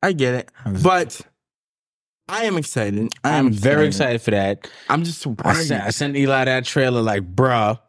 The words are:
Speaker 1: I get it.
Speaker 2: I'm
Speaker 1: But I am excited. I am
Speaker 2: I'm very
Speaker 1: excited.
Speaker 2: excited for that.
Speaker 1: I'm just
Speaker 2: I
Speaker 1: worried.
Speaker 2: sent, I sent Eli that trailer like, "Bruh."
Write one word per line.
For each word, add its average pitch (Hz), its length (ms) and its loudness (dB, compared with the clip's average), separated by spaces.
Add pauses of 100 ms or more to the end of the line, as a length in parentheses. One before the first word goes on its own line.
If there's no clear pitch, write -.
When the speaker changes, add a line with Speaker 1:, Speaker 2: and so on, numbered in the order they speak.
Speaker 1:
I 190 100 0
get 131 220 0
it. 123 160 -8 (140)
Speaker 2:
I'm 98 160 -2
Speaker 1:
But 175 400 0 (1080)
I 214 160 -4
am 202 120 0
excited. 110 560 -2 (120)
I 151 120 2
am 139 120 2
Speaker 2:
I'm 113 40 2
very 135 360 4
Speaker 1:
excited. 135 280 0
Speaker 2:
excited 113 60 -4
for - 100 0
that. 98 380 0 (180)
Speaker 1:
I'm 160 160 2
just 170 220 -8
Speaker 2:
I 143 40 -4
Speaker 1:
worried. 160 360 -2
Speaker 2:
sent, 117 180 -2
I 104 60 -4
sent 143 260 -2
Eli 135 300 2
that 131 180 0
trailer 127 380 0
like, 104 200 0 (140)
"Bruh." 113 420 2 (100)